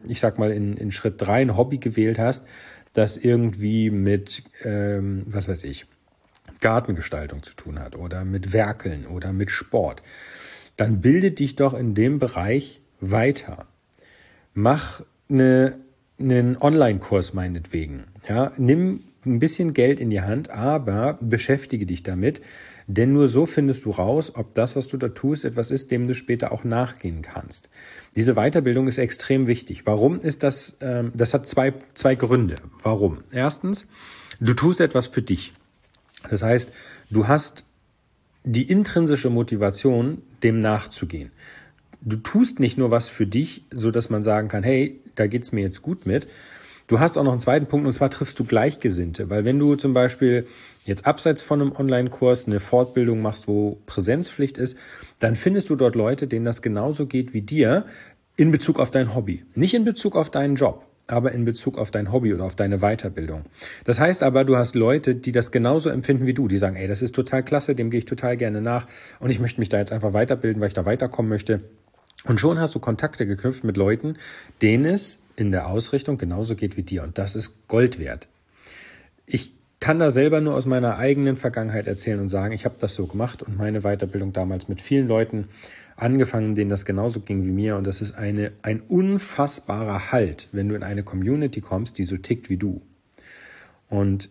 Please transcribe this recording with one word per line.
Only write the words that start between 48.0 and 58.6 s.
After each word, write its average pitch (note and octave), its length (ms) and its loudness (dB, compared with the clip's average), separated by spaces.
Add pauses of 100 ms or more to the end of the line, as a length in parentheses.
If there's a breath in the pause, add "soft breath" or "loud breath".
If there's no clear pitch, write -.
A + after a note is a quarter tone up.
triffst - 280 -8
du A2+ 60 -2
Gleichgesinnte. G2 840 0
Weil G2+ 160 0
wenn B2+ 140 2
du D3 160 6
zum C#3 180 0
Beispiel B2 540 4 (380 loud breath)
jetzt G2 200 -4
abseits D3+ 380 2
von D3 180 0
einem C#3 120 2
Online-Kurs B2+ 760 2
eine G#2 140 0
Fortbildung B2 600 2
machst, G#2+ 280 -4
wo G#2 380 0
Präsenzpflicht C3+ 720 -2
ist, B2+ 200 -4 (420 loud breath)
dann A2+ 160 2
findest F#3+ 340 2
du D#3 60 2
dort B2 220 2
Leute, B2 320 0
denen A#2 160 -2
das A#2 180 -4
genauso B2+ 440 -2
geht B2+ 280 -4
wie G#2+ 80 -2
dir D3 440 2 (500 loud breath)
in D#3 160 6
Bezug - 260 2